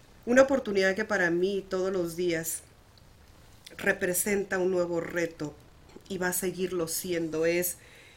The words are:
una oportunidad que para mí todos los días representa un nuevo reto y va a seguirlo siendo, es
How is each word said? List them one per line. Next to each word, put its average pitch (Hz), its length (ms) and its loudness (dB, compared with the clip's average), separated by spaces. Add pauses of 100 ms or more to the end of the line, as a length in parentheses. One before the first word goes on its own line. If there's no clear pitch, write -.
(240)
una 247 160 6
oportunidad 202 540 4
que 214 100 -2
para 185 260 2
mí 185 380 0
todos 190 240 0
los 170 240 -2
días 165 460 -2 (1120)
representa 190 840 0
un 180 120 2
nuevo 175 300 0
reto 165 540 -4 (540)
y 190 100 -6
va 180 100 0
a 180 40 -2
seguirlo 175 560 -2
siendo, 165 580 -2
es 175 300 0 (400)